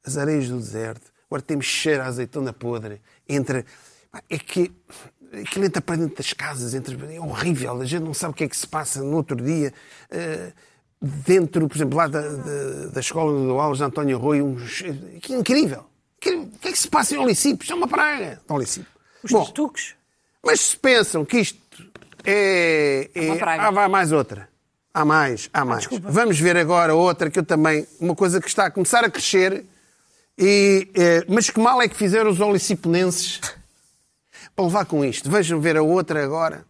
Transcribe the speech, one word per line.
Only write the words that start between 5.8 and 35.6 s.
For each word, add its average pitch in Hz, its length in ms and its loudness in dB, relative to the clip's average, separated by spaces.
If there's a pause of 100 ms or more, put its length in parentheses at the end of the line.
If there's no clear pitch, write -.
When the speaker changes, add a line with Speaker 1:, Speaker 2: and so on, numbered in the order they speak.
Speaker 1:
para 170 140 -4
dentro 160 200 -4
das - 160 -8
casas, 127 400 -8
entre, 131 240 -8 (180)
é 170 60 -14
horrível, 127 640 -4
a - 20 -6
gente 160 180 -4
não 160 120 -6
sabe 165 180 -4
o - 20 -8
que 160 100 -4
é 135 40 -4
que - 80 -8
se - 100 -6
passa 143 360 -6
no 143 120 -2
outro 147 220 -2
dia. 143 380 -2 (360)
Eh, 170 420 -8 (480)
dentro, 156 680 2
por 147 80 -8
exemplo, 143 220 -2
lá 165 100 2
da, 147 140 -4
da, 143 720 -8
da 131 60 -4
escola 156 320 -2
onde 135 140 0
dou 127 140 0
aulas, 151 180 0
de 147 60 0
António 139 320 -2
Arroio, 143 300 0
um 131 200 -4
cheiro, 156 300 -10 (240)
que - 140 -10
incrível. 233 500 0 (340)
Que, - 120 -4
o 330 160 -4
que - 220 -12
é 349 40 -6
que - 60 -2
se - 100 0
passa 285 260 0
em 294 40 -4
Olicipo? 262 440 2
Isto - 120 -8
é - 20 -6
uma 349 100 -2
praga, 254 640 -2
Olicipo. 139 380 -4 (360)
Speaker 2:
Os 214 80 -8
Speaker 1:
Bom, 208 140 4
Speaker 2:
tuques. - 500 -6 (480)
Speaker 1:
mas - 180 4
se - 180 0
pensam 214 480 2
que 240 120 2
isto - 200 0 (680)
é, 170 920 2
Speaker 3:
É 175 80 -6
uma 160 140 0
Speaker 1:
é, - 20 -2
Speaker 3:
praga. 165 280 0
Speaker 1:
ah, 214 40 6
vai 202 180 4
mais 185 240 2
outra. 113 360 -2 (440)
Há 156 120 0
mais, 147 480 2
há 143 120 0
mais. 117 180 -2
Speaker 2:
desculpa. 196 280 -6
Speaker 1:
Vamos 185 300 4
ver 170 160 4
agora 170 380 4
outra 170 360 4
que - 80 0
eu 165 60 0
também, 156 420 2 (140)
uma 170 160 0
coisa 185 240 2
que - 80 -10
está 196 180 2
a 160 40 -2
começar 233 340 2
a 208 60 2
crescer, 190 540 2 (720)
e, 196 580 4
eh, 170 340 4
mas 214 220 2
que 220 100 0
mal 247 200 4
é 226 80 4
que - 80 -6
fizeram 214 340 2
os 180 100 0
oliciponenses 180 1000 0 (1120)
para - 100 -2
levar 180 200 0
com 147 200 0
isto. 135 260 -4
Vejam 170 300 2